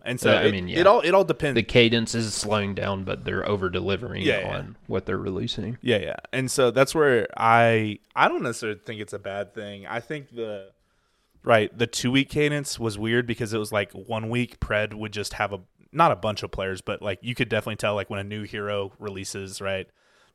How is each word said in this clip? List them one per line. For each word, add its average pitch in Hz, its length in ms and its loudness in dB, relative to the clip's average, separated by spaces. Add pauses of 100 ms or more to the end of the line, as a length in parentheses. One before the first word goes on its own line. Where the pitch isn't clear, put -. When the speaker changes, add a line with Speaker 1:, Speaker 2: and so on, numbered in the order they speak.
Speaker 1:
and 123 160 -6
so 131 120 4
Speaker 2:
Uh, 95 80 6
I - 40 2
Speaker 1:
it, - 80 4
Speaker 2:
mean, 90 160 -4
Speaker 1:
it 117 100 -2
Speaker 2:
yeah. 175 60 6
Speaker 1:
all, 214 160 8
it 165 120 2
all 190 120 6
depends. 151 320 -2
Speaker 2:
The 113 80 4
cadence 117 500 4
is 113 180 -2
slowing 101 420 -2
down, 95 300 -4
but 95 200 -6
they're 98 240 -2
over-delivering 95 760 -2
Speaker 1:
Yeah, 113 180 2
yeah. 95 160 -6
Speaker 2:
on 147 200 -10 (100)
what 104 200 -4
they're 98 120 -2
releasing. 104 640 -6
Speaker 1:
Yeah, 120 140 2
yeah. 82 200 -4 (160)
And 131 180 -2
so 127 200 4
that's 131 240 2
where 139 320 4 (100)
I, 113 600 6 (160)
I 151 140 6
don't 320 140 -2
necessarily 113 360 -4
think 110 220 -12
it's 101 120 -12
a 104 60 -8
bad 98 340 -8
thing. 101 340 -12
I 113 120 -6
think 135 360 -10
the, 104 360 -10 (720)
right, 110 340 4
the 117 120 0
two-week 135 400 2
cadence 147 500 0
was 110 200 -2
weird 117 280 2
because 113 260 -4
it 110 60 0
was, 107 140 -4
like, 104 200 0
one 110 380 -6
week 120 300 -2
Pred 107 340 0
would 107 180 -8
just 101 220 -6
have 101 180 -2
a, 95 80 -6 (300)
not 160 220 4
a 101 40 -2
bunch 104 280 -4
of 98 80 -10
players, 95 280 -4
but, 98 220 -6
like, 98 200 -4
you 120 120 -6
could 120 140 -2
definitely 107 280 -2
tell, 104 200 -2
like, 98 140 -4
when 101 100 -6
a 98 40 -6
new 104 200 -8
hero 101 560 -6
releases, 98 600 -10
right, 95 280 -4 (460)